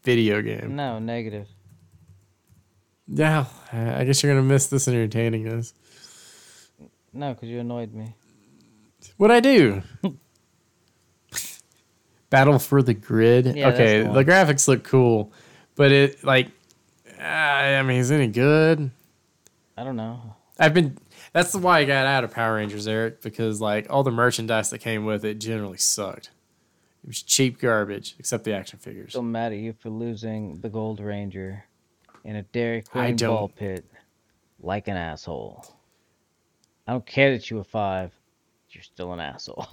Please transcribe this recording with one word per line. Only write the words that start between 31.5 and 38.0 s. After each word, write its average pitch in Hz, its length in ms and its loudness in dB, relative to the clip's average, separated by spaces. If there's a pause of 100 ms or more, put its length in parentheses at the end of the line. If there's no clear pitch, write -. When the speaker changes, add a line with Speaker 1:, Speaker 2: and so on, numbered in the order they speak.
Speaker 2:
in 107 120 -12
a 104 60 -10
Dairy 117 360 -6
Speaker 1:
I 107 120 -10
Speaker 2:
Queen 120 260 -2
Speaker 1:
don't 113 200 -2
Speaker 2:
ball 101 120 -6
pit 95 360 -10 (760)
like 98 280 -8
an 98 80 -6
asshole. 76 680 -12 (1200)
I 117 60 -8
don't 123 140 -8
care 139 260 2
that 113 180 -6
you 113 80 -8
were 98 60 -10
five. 95 480 -6 (580)